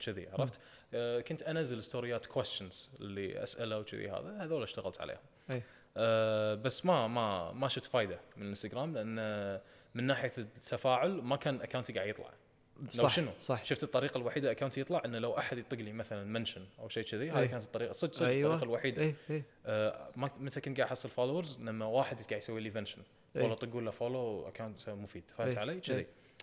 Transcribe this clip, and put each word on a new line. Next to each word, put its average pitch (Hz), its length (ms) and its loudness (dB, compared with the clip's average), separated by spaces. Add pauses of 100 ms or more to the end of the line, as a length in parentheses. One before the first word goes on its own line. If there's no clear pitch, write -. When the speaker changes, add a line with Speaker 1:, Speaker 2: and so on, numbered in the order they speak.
Speaker 1:
كذي، 101 160 -4
Speaker 2:
مم. 85 120 -8
Speaker 1:
عرفت؟ 120 260 0 (340)
آه، 120 260 2
كنت 156 240 -4
أنزل 139 400 -2
ستوريات 120 420 -2
questions - 760 -4
اللي 98 420 -4
أسأله 110 360 -2
وكذي 104 300 -6
هذا، 202 300 -4
هذول 156 240 0
اشتغلت - 380 -4
عليهم. 78 160 -6 (320)
Speaker 2:
إيه. 123 140 -2 (340)
Speaker 1:
آه، 110 580 6
بس 127 300 0
ما، 147 220 6
ما، 101 440 2
ما 131 160 0
شفت - 180 -2
فايدة 101 340 4 (180)
من 101 60 -8
الانستغرام، 110 500 -2
لأن 107 680 -2 (360)
من 120 80 0
ناحية 131 340 2
التفاعل 127 720 2
ما 135 240 0
كان 135 260 0
أكاونتي 123 320 -4
قاعد 101 140 0
يطلع. - 220 -4 (500)
لو - 100 -8
Speaker 2:
صح، 117 200 6
Speaker 1:
شنو؟ 143 300 2
Speaker 2:
صح. - 260 0
Speaker 1:
شفت - 180 2
الطريقة 135 340 2
الوحيدة 123 340 0
اكونت 131 260 -2
يطلع 151 280 0
انه 117 140 -2
لو 117 180 0
احد - 200 -2
يطق 120 200 -4
لي 107 160 -6
مثلًا 107 300 -4
منشن 107 420 -2 (140)
او 113 100 -10
شيء 113 140 -2
كذي، 123 280 -2
هذه 143 80 4
Speaker 2:
إيه. 135 60 6
Speaker 1:
كانت 120 180 0
الطريقة، 113 280 -2
صدق، 156 220 -2
صدق - 140 2
Speaker 2:
أيوة. 143 260 6
Speaker 1:
الطريقة 143 160 0
الوحيدة. 127 320 2
Speaker 2:
إيه، 156 140 4 (140)
إيه. 151 160 -2 (200)
Speaker 1:
آه، 107 500 2
ما، 131 140 -2 (100)
متى 135 220 -4
كنت 135 160 -4
قاعد 123 120 4
احصل 127 200 -2
فولورز؟ 139 520 0
لما 110 240 -2
واحد 117 360 2
قاعد 104 200 -2
يسوي 113 200 -4
لي 110 80 -2
منشن. 104 320 -6 (340)
Speaker 2:
إيه. 131 60 4
Speaker 1:
والله 110 140 4
طقوا 117 260 -4
له 110 100 -2
فولو 120 560 -2
اكونت 110 420 -8
مفيد، 101 340 -8 (140)
فهمت 120 160 2
Speaker 2:
إيه، 104 60 -2
Speaker 1:
علي؟ 120 120 -2
Speaker 2:
إيه. 185 80 -6
Speaker 1:
كذي. 131 280 -2 (360)